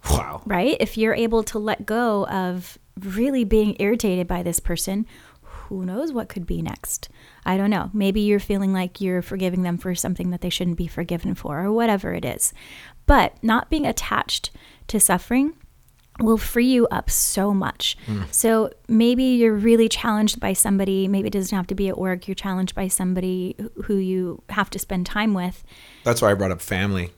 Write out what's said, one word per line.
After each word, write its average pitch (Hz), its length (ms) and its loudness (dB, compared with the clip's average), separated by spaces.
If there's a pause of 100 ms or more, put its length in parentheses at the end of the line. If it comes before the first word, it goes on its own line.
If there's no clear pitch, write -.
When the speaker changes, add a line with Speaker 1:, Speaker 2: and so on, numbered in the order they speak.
(100)
Speaker 1:
Wow. - 360 -2
Speaker 2:
Right? 208 340 0
If - 160 -2
you're 220 160 2
able 226 300 0
to 220 160 -6
let 214 260 -4
go 220 440 0
of 185 500 -6 (200)
really 226 460 0
being 214 340 4
irritated 196 480 0
by 180 160 -2
this 175 160 -2
person, 190 460 -2 (380)
who - 420 -10
knows 226 260 -4
what 247 200 -6
could 175 160 -8
be 165 160 -4
next? - 480 -8 (340)
I 185 140 2
don't 196 100 2
know. 190 240 0
Maybe 202 300 2
you're 208 180 4
feeling 196 320 0
like 185 300 -2
you're 180 180 0
forgiving 180 400 -2
them 175 160 0
for 180 180 -4
something 180 360 -4
that 175 100 -4
they 180 80 -4
shouldn't 175 300 -2
be 175 80 -2
forgiven 170 480 -4
for, 151 260 -6
or 196 100 0
whatever 214 440 2
it 170 100 -6
is. - 300 -4 (500)
But 277 300 6 (100)
not 226 240 2
being 302 160 0
attached - 680 -2 (360)
to 214 100 0
suffering 240 540 2 (680)
will 226 180 4
free 233 300 2
you 247 220 6
up - 200 -4
so - 460 2
much. - 420 -2 (100)
Speaker 1:
Mm. 104 240 -4
Speaker 2:
So 226 400 2 (180)
maybe 233 360 4
you're 233 300 4
really 226 340 6
challenged 214 500 0
by 190 140 0
somebody. 190 560 2
Maybe 196 200 0
it 202 40 -4
doesn't 196 240 -2
have 185 120 -2
to 190 60 -4
be 196 140 0
at 185 80 -4
work. 185 320 -4
You're 190 60 -4
challenged 185 400 -4
by 190 140 -4
somebody 185 720 -2
wh-, - 260 -10
who 214 120 -2
you 185 540 -2
have 196 200 0
to 196 80 -6
spend 180 280 -4
time 214 260 0
with. 185 320 -4 (400)
Speaker 1:
That's 117 160 2
why 107 100 6
I 101 40 6
brought 95 160 0
up 85 100 -6
family, 92 580 -2